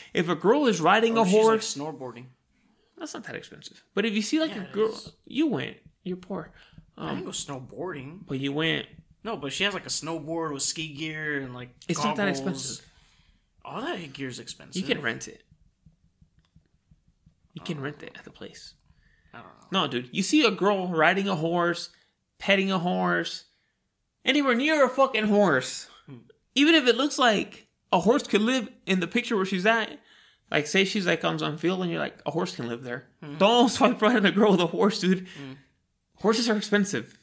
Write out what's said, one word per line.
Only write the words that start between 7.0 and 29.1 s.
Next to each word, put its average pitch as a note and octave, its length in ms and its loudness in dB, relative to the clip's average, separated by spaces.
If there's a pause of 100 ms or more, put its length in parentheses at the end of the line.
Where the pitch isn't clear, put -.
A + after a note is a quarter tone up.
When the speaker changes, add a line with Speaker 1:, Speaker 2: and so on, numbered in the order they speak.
Speaker 2:
didn't C#3 80 -6
Speaker 1:
Um, - 80 -10
Speaker 2:
go - 40 -10
snowboarding. C3 960 -12
Speaker 1:
but C3 140 -6
you C#3 120 -2
went. D#3 360 -2 (340)
Speaker 2:
No, A3 140 -8
but C#3 160 -8
she - 100 -6
has, G3+ 100 0
like, F#3 140 -8
a - 40 -10
snowboard D#3+ 640 -6
with C#3 100 -4
ski D#3+ 280 -6
gear D#3 480 -6
and, B2+ 140 -10
like, B2 160 -14 (160)
Speaker 1:
It's D3+ 160 -4
not D3 140 0
that G#3 80 -2
Speaker 2:
goggles. F3 160 0
Speaker 1:
expensive. C#3 460 -8 (800)
Speaker 2:
All D3+ 180 -12
that G3 300 -8
gear C#3 160 -10
is B2 120 -12
expensive. - 420 -10
Speaker 1:
You - 100 -6
can G3 80 -2
rent A#2+ 280 -6
it. - 160 -20 (2000)
You D#3+ 80 -16
can D#3 160 -8
Speaker 2:
Oh. C3+ 40 -10
Speaker 1:
rent D3 200 -10
it - 140 -16
at - 80 -20
the - 60 -20
place. - 440 -20 (580)
Speaker 2:
I A#2 60 -20
don't A#2 80 -20 (260)
know. F#3 100 0
Speaker 1:
No, D3+ 60 0
dude. B2 240 -4
You G3 100 -2
see D4+ 220 4
a A3 60 4
girl F#3+ 380 0
riding F3+ 400 2
a F#3 80 -2
horse, E3+ 540 -2 (480)
petting G3 320 2
a F#3+ 80 0
horse, F3 680 -2 (800)
anywhere C4 300 4
near D4 300 4
a A#3+ 40 6
fucking B3+ 380 2
horse. G3 640 2 (180)
Speaker 2:
Hmm. B2+ 120 -18 (360)
Speaker 1:
Even D4 200 6
if D4 120 4
it A#3 100 6
looks C#4+ 220 0
like A3 500 2 (240)
a F#3 80 6
horse F#3 260 4
could G3+ 160 2
live B3 280 0 (160)
in F#3+ 140 2
the E3+ 80 0
picture A#3 280 -2